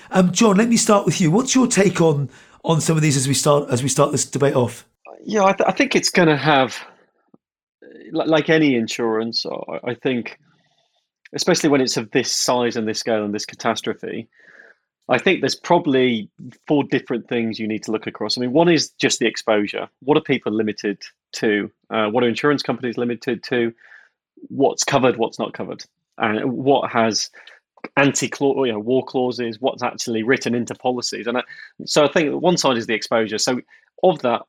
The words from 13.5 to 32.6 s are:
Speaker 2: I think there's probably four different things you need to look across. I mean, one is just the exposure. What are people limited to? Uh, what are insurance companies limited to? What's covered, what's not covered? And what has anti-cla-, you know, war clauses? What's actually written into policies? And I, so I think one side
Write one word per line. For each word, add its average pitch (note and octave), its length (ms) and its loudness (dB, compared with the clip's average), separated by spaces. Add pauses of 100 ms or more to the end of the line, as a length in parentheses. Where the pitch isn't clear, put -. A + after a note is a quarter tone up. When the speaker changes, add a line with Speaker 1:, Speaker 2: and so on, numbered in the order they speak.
Speaker 2:
I B2 100 2
think F#3 220 0
there's B2+ 140 -2
probably C3 720 0 (380)
four C#3+ 160 2
different B2 460 -4
things A2+ 320 -4
you G#2+ 80 -6
need G#2+ 160 -6
to A2+ 80 -6
look A2 160 -6
across. - 280 -6
I B2+ 40 -6
mean, B2 120 -4
one E3 160 4
is D#3+ 220 2
just - 300 -2
the A#2+ 60 0
exposure. G#2 640 -2 (120)
What C#3 160 2
are D#3 60 2
people B2 280 -2
limited G#2+ 500 -4 (340)
to? G#2 360 0 (200)
Uh, A2 180 0
what A#2+ 160 0
are A#2+ 40 2
insurance C#3 340 0
companies B2 360 -6
limited A#2+ 460 -4
to? A#2 280 0 (760)
What's C3 340 0
covered, B2+ 340 2
what's A2+ 220 -4
not A2 140 -6
covered? - 320 -12 (340)
And A2 360 -2
what C3+ 360 0
has A2+ 400 0 (680)
anti-cla-, C3+ 680 0
you A#2 60 -2
know, G#2 80 -4
war B2+ 240 0
clauses? A#2+ 560 -4
What's B2 240 -2
actually A2+ 400 -4
written A#2+ 320 0
into A#2 180 -4
policies? A#2 540 -6
And A#2+ 100 -2
I, A#2+ 40 -4 (420)
so D#3 200 4
I C#3+ 40 4
think C#3+ 340 0
one F3 140 2
side C3 200 2